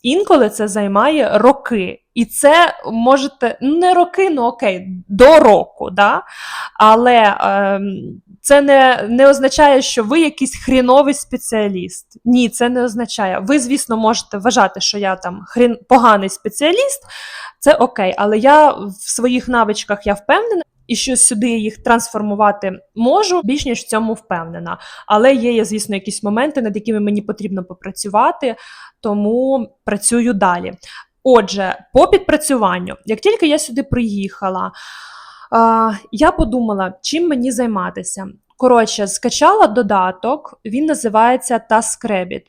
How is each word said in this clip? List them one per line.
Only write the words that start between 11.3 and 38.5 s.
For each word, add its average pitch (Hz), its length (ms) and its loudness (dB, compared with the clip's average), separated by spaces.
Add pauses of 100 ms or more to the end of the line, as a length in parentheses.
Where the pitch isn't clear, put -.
Ні, 240 240 2
це 240 200 -2
не 247 140 -2
означає. 220 560 -4
Ви, 262 200 0
звісно, 240 380 -4
можете 220 400 -2
вважати, 196 440 0
що - 160 -4
я 190 180 -2
там 185 320 -12
хрін-, 240 300 0 (120)
поганий 220 400 4
спеціаліст, 359 720 -2 (560)
це 294 140 2
окей, 220 440 0
але 208 200 0
я 285 340 6
в 202 280 -8
своїх 247 480 -4
навичках, 214 600 -4
я 202 60 0
впевнена, 370 480 -2 (260)
і 240 80 -4
що 254 220 -4
сюди 233 320 0
я 233 80 0
їх 214 260 -6
трансформувати 208 880 0 (240)
можу, 349 480 0
більш 277 220 -4
ніж 233 140 -4
в - 80 -16
цьому 220 260 -4
впевнена. 170 640 -10 (300)
Але 226 260 4
є, 240 200 0
є, 220 120 0
звісно, 208 300 -6
якісь 196 280 -10
моменти, 254 380 -2
над 208 140 -6
якими 214 240 -4
мені 208 220 -2
потрібно 196 420 -8
попрацювати, 220 920 -4 (460)
тому 233 680 -2 (180)
працюю 233 480 -2
далі. 185 400 -2 (560)
Отже, 196 640 0
по 320 140 4
підпрацюванню. 220 880 0 (100)
Як 220 140 -6
тільки 415 280 0
я 294 120 0
сюди 269 240 -6
приїхала, 196 880 -6 (800)
а, 226 400 2 (200)
я 302 200 2
подумала, 214 720 -4
чим 339 280 -4
мені 254 220 -2
займатися. 190 760 -6 (300)